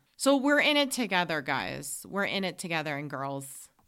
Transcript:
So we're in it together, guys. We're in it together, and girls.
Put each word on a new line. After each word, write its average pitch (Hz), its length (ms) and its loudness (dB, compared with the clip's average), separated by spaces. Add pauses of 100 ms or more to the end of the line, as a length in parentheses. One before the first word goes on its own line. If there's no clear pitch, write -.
(160)
So 277 200 4
we're 285 240 4
in 294 180 4
it 285 120 4
together, 180 520 0
guys. 135 680 -4
We're 196 160 -2
in 190 200 -2
it 180 140 -4
together, 156 380 -4
and 147 140 -6
girls. 139 580 -8 (200)